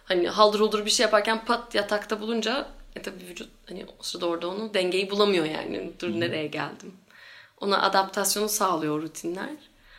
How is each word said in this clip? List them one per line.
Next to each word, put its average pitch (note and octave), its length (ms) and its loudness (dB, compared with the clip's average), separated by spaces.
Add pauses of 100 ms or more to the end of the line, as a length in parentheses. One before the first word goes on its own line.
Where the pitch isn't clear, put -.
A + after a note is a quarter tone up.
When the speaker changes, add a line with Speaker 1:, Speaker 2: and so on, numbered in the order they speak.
Speaker 1:
hani F3+ 240 2
haldır G#3 300 6
huldur G#3+ 260 2
bir G#3+ 60 -2
şey B3 120 4
yaparken A3 420 4
pat A#3 300 -2
yatakta G3+ 460 -2
bulunca, A3+ 460 -2 (280)
e, - 60 -14
tabii F#3 280 -12
vücut - 200 -14 (200)
hani F#3 160 -12 (140)
o - 40 -20
sırada F3+ 220 -4
orada E3+ 220 -2
onu, G#3 260 -6
dengeyi F#3 360 2
bulamıyor G3+ 360 4
yani. E3+ 540 -6
Dur, F3 100 -6
Speaker 2:
Hı E3+ 40 -2
hı. E3+ 60 -2
Speaker 1:
nereye D#3+ 280 -2
geldim? D3+ 460 -8 (680)
Ona G3 200 2
adaptasyonu G3 680 2
sağlıyor D#3+ 500 0
o - 20 -6
rutinler. E3+ 480 -6 (500)